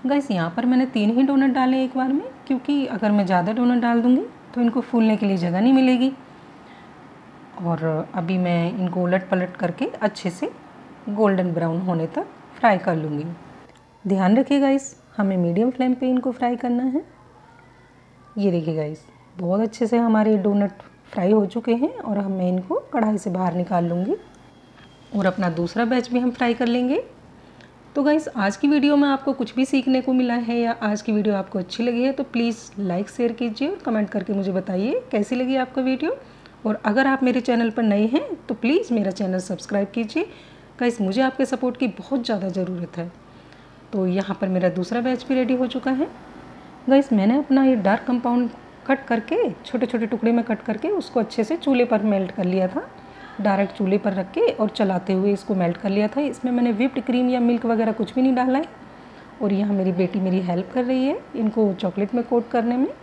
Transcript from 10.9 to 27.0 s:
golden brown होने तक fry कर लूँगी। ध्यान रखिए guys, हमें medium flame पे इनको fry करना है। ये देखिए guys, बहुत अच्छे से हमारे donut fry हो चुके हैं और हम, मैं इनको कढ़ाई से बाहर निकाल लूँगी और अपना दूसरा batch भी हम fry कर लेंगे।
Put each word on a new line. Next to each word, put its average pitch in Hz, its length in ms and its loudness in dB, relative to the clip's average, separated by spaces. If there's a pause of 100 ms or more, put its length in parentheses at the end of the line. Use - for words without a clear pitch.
golden 196 420 2
brown 165 280 -2
होने 170 280 -2
तक 311 180 -6 (320)
fry 208 200 4
कर 180 180 -2
लूँगी। 151 280 -4 (800)
ध्यान 190 320 4
रखिए 269 240 2
guys, 269 340 0 (220)
हमें 196 200 0
medium 180 340 2
flame 254 240 0
पे 254 140 -2
इनको 254 240 0
fry 247 240 -2
करना 240 280 -2
है। 269 180 -2 (1400)
ये 202 120 2
देखिए 165 260 -2
guys, 156 280 -6 (340)
बहुत 185 220 0
अच्छे 226 260 -2
से 233 120 2
हमारे 220 400 4
donut 202 440 0 (300)
fry 190 200 2
हो 214 140 4
चुके 233 280 -2
हैं 294 180 0
और 233 260 -4
हम, 196 140 -4
मैं 185 160 0
इनको 185 340 -2 (100)
कढ़ाई 214 260 0
से 190 120 -4
बाहर 180 240 0
निकाल 175 300 0
लूँगी 185 320 -2 (1000)
और 196 100 0
अपना 180 260 0
दूसरा 175 320 -2
batch 240 280 0
भी 247 60 2
हम 247 120 2
fry 240 240 0
कर 240 120 -2
लेंगे। 247 360 0 (920)